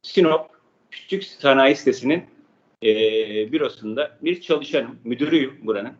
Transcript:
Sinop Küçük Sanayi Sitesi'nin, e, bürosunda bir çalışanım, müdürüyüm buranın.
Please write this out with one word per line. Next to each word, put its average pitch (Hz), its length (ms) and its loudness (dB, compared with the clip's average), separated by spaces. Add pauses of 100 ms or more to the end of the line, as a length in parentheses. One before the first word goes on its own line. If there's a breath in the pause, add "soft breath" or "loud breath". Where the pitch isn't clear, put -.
Sinop 160 460 2 (420)
Küçük - 320 -8
Sanayi 135 520 4
Sitesi'nin, 139 480 -2 (600)
e, 110 80 4 (600)
bürosunda 139 720 -6
bir 175 200 -4
çalışanım, 139 640 -2
müdürüyüm 139 600 -2
buranın. 107 360 -4